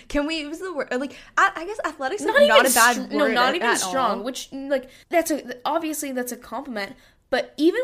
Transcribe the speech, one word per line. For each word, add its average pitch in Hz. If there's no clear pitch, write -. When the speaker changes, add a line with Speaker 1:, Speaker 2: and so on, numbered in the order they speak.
Speaker 1:
Can 285
we, 320
is 302
the 370
word, 285
like, 254
I, 359
I 320
guess 427
athletics 302
is 294
Speaker 2:
Not 427
Speaker 1:
not 571
Speaker 2:
even 269
Speaker 1:
a 240
bad 240
Speaker 2:
str-, 262
no, 294
Speaker 1:
word 262
Speaker 2:
not 254
even 233
Speaker 1:
at 233
Speaker 2:
strong, 202
Speaker 1:
all. 196
Speaker 2:
which, 254
like, 269
that's 330
a, 247
obviously 302
that's 247
a 226
compliment, 262
but -
even 370